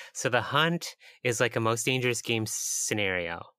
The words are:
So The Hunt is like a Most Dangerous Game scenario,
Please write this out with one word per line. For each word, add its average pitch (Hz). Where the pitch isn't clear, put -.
So -
The 120
Hunt 160
is 120
like 117
a 120
Most 113
Dangerous 127
Game 110
scenario, 92